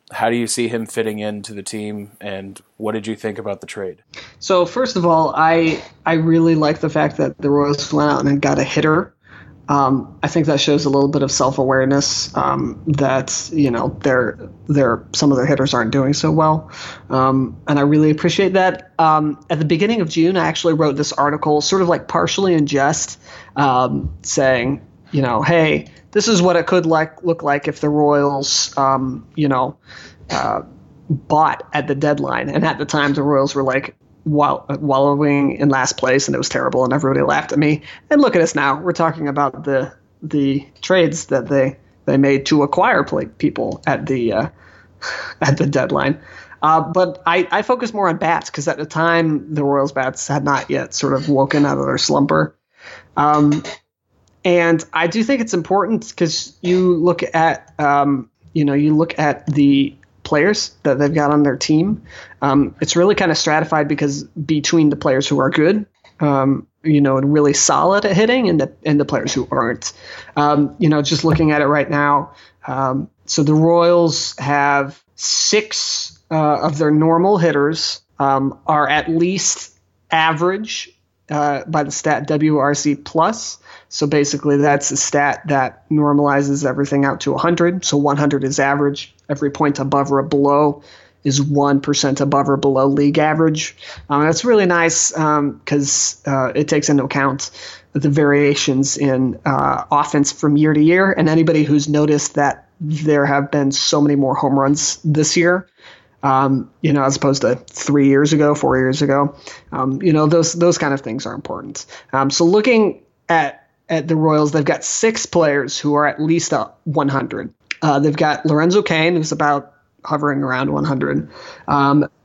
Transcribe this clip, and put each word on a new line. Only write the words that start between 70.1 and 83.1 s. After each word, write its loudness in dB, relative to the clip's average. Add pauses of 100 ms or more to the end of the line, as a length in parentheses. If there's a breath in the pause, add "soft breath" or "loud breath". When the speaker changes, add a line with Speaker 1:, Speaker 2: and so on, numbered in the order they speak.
Speaker 2:
Um, 2
you 4
know, 2
just -2
looking 2
at 2
it 2
right 0
now, 0 (340 soft breath)
um, -4 (160)
so -2
the 4
Royals 2
have 0 (120)
six, -4 (120)
uh, 2
of -2
their 0
normal 4
hitters, 0 (160)
um, 0
are 2
at 0
least -2 (320)
average, -2 (400)
uh, -2
by -2
the -6
stat -2
W 2
R 2
C -2
plus. -4 (320 loud breath)